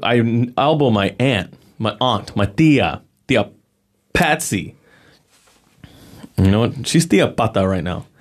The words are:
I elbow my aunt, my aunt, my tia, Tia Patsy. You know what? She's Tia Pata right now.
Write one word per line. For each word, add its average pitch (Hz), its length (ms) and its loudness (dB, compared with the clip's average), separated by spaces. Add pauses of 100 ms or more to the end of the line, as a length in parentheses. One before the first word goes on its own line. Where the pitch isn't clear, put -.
I 117 540 0
elbow 143 320 2
my 101 300 0
aunt, 120 340 -2 (260)
my 110 220 -4
aunt, 120 340 -4
my 101 100 0
tia, 117 560 2 (260)
Tia 113 220 0 (640)
Patsy. 156 640 -2 (1600)
You 95 140 4
know 107 100 4
what? 120 260 -4
She's 170 180 2
Tia 165 220 2
Pata 104 400 -2
right 92 160 -2
now. 87 220 -6 (160)